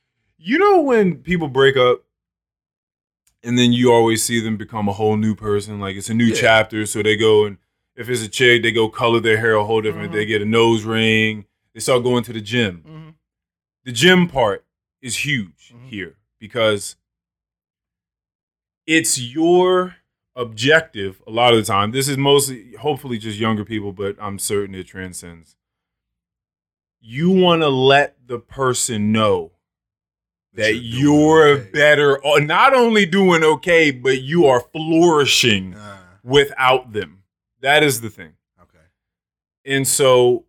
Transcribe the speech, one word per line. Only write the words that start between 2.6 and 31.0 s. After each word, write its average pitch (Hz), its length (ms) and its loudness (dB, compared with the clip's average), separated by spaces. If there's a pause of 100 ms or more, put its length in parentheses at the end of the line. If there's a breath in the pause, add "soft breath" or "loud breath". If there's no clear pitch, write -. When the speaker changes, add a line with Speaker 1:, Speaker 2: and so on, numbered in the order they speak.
Speaker 1:
and 120 120 -4
then 123 160 4
you 123 220 2
always 113 300 2
see 117 160 -4
them 110 180 -6
become 104 300 -8
a 98 60 -4
whole 107 240 -2
new 107 180 -2
person, 104 440 -6
like 98 160 -8
it's 98 140 -14
a 113 60 -6
new 117 100 2
Speaker 2:
Yeah. 110 160 2
Speaker 1:
chapter. 110 460 2
So 107 160 -6
they 107 120 2
go 107 300 4
and 101 120 -12 (380)
if 117 140 -16
it's 120 140 -6
a 110 60 -10
chick, 120 340 2
they 110 80 0
go 110 180 -2
color 117 300 -2
their 113 180 0
hair 113 160 0
a 107 100 0
whole 110 180 -2
different. 85 300 -8
They 107 120 -4
Speaker 2:
Mm-hmm. 104 60 -8
Speaker 1:
get 107 120 -2
a 104 40 -6
nose 113 400 2
ring. 110 600 -2 (300)
They 113 60 -16
start 123 200 0
going 123 220 -2
to 120 100 -14
the 110 80 -10
gym. 101 460 -4
Speaker 2:
Mm-hmm. 156 220 -20 (760)
Speaker 1:
The 127 60 -14
gym 175 360 4
part 110 380 -4 (380)
is 120 140 -10
huge 117 580 -10
Speaker 2:
Mm-hmm. 120 100 -20
Speaker 1:
here 95 300 -14 (240)
because 110 560 -4 (1900)
it's 160 320 0
your 175 760 0 (400)
objective 113 920 -4
a 110 40 -18
lot 120 220 4
of 113 60 6
the 104 60 -4
time. 104 260 -2
This 135 160 -4
is 139 100 -4
mostly, 135 640 0
hopefully 131 380 -8
just 107 200 -12
younger 110 280 -4
people, 104 260 -10
but 98 280 -8
I'm 101 200 -12
certain 101 360 -6
it 92 100 -14
transcends 87 680 -18 (1500)
you 127 300 -4
wanna 175 380 2
let 135 460 2 (120)
the 120 120 -8
person 123 720 -4
know 101 400 0 (1000)
Speaker 2:
That 110 100 -6
Speaker 1:
that 110 120 0
Speaker 2:
you're 123 60 -10
doing 120 200 -6